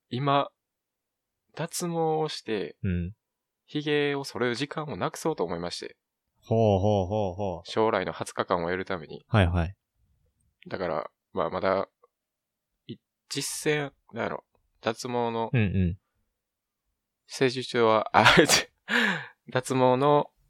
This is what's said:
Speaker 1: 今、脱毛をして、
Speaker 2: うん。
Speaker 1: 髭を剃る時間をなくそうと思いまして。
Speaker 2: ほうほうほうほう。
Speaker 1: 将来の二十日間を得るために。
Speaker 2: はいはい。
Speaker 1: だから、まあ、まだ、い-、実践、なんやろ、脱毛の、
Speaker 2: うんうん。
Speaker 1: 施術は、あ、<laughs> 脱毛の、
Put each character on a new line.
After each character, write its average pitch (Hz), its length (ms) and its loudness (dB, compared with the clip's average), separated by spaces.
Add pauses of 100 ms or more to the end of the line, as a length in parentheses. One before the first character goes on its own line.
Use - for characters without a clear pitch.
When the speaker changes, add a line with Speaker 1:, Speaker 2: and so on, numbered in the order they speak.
(100)
Speaker 1:
今、 139 400 0 (1040)
脱 165 300 -6
毛 160 340 -2
を 156 80 -2
し - 140 -12
て、 98 400 -6
Speaker 2:
う 101 60 -2
ん。 87 260 -4 (520)
Speaker 1:
髭 147 480 -2
を 139 100 -6
剃 - 140 -10
る 120 160 0
時 135 140 -4
間 156 160 -8
を 127 120 -8
な 123 140 -2
く - 60 -12
そ 160 160 -2
う 151 40 -8
と - 60 -4
思 85 140 -2
い - 20 -6
ま 85 120 -6
し - 80 -8
て。 - 180 -14 (460)
Speaker 2:
ほ 110 340 4
う - 20 4
ほ 101 260 2
う - 20 -2
ほ 101 240 -2
う 85 40 -8
ほ 92 300 -4
う。 - 40 -16
Speaker 1:
将 110 220 0
来 98 140 0
の 82 80 -4
二 - 140 -8
十 - 80 -12
日 117 100 -2
間 92 140 0
を 85 80 -4
得 90 100 -2
る 92 80 -4
た 95 140 -6
め 78 80 -14
に。 - 200 -16
Speaker 2:
は 110 160 2
い 87 60 4
は 85 160 0
い。 95 100 -8 (920)
Speaker 1:
だ 180 120 -8
か 90 100 -4
ら、 76 220 -4 (220)
ま 90 120 0
あ、 85 60 -2
ま 92 100 -4
だ、 95 280 0 (1000)
い-、 - 100 -14 (320)
実 - 440 -4
践、 147 200 -4 (200)
な 113 100 -6
ん - 20 -2
や 98 60 -2
ろ、 - 140 -8 (360)
脱 - 260 -4
毛 120 240 -2
の、 113 220 -4
Speaker 2:
う 127 60 4
ん - 20 4
う 107 40 4
ん。 92 340 2 (1300)
Speaker 1:
施 135 240 0
術 123 280 -4
は、 110 340 4
あ、 107 140 8 (640)
<laughs> 190 580 -2
脱 127 260 -2
毛 127 220 4
の、 147 340 2 (200)